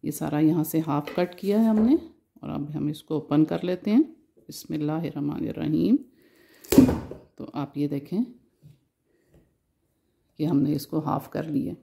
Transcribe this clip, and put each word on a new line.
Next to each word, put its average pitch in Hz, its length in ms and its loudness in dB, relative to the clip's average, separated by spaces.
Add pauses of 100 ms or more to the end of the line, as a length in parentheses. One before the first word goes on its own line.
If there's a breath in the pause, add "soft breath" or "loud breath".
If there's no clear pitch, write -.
ये 151 100 -4
सारा 151 280 -4
यहाँ 156 240 4
से 160 160 -2
हाफ 147 360 -2
कट 180 180 -2
किया 202 240 0
है 226 80 4
हमने, 220 320 4 (440)
और - 80 -10
अब 147 200 -6
हम 147 200 -4
इसको 151 260 -6
ओपन 147 280 2
कर 170 180 -2
लेते 180 280 -2
हैं। 247 120 6 (360)
बिस्मिल्लाहिर्रहमानिर्रहीम। 156 1600 -2 (1400 loud breath)
तो - 160 -14
आप 143 220 -8
ये 143 120 -2
देखें 147 360 -4 (2250)
कि 156 60 -2
हमने 147 280 2
इसको 151 280 -4
हाफ - 280 -4
कर - 180 -6
लिया। 160 360 -4